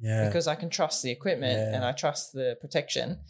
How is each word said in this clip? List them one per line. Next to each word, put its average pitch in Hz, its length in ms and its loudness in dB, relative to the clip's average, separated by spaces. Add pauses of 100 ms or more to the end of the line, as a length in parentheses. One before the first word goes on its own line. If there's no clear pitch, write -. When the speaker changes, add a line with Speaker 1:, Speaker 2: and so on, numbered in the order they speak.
Speaker 1:
Yeah. 110 260 2
Speaker 2:
because 156 220 2
I 151 60 2
can 170 140 -6
trust - 320 0
the 127 100 0
equipment 131 480 0
Speaker 1:
Yeah. 110 160 0
Speaker 2:
and 127 100 0
I 127 80 0
trust - 400 -2
the 127 260 -2
protection. 131 520 -2 (180)